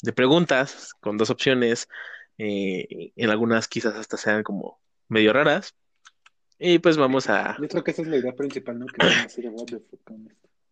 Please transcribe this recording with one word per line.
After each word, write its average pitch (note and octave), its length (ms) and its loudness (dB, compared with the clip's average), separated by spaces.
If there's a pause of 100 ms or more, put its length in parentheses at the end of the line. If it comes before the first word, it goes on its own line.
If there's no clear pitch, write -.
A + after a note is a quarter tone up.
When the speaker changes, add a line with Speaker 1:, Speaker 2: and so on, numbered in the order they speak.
Speaker 1:
de A2+ 120 -4
preguntas C#3 880 2
con G#2 160 -4
dos A2 120 2
opciones, B2 600 2 (480)
eh, G2 800 -4
en A2 140 -2
algunas A2+ 380 0
quizás A2 280 -4
hasta A2 220 -10
sean G#2+ 260 0
como - 360 -8 (300)
medio G#2+ 240 6
raras, D3+ 420 2 (840)
y E3+ 220 4
pues E3+ 180 6
vamos C3 320 2
a G2 320 0
Speaker 2:
Yo D3+ 60 -6
creo E3 160 -4
que E3 80 -2
esa E3 120 -6
es D#3 40 -8
la D#3 100 0
idea B2 160 -2
principal, C3 460 -8
¿no? B2+ 60 -10
Que - 200 0
van - 120 4
a A#2 60 0
decir, A#2 260 -10
"What A2+ 160 -10
the A#2 140 -12
fuck - 260 -20
con A2 220 -20
esto?". - 220 -20 (220)